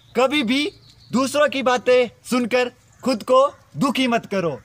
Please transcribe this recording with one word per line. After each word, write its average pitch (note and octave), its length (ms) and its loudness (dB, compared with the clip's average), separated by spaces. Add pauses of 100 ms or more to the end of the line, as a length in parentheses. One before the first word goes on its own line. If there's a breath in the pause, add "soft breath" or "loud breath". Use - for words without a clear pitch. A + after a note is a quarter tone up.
(160)
कभी C4+ 260 2
भी C4+ 300 -2 (400)
दूसरों C4+ 360 0
की B3+ 140 -4
बातें B3 460 2 (220)
सुनकर B3 420 0 (320)
खुद A#3 180 -2
को C4+ 320 2 (220)
दुखी B3+ 300 0
मत A#3 200 -2
करो E3+ 380 -4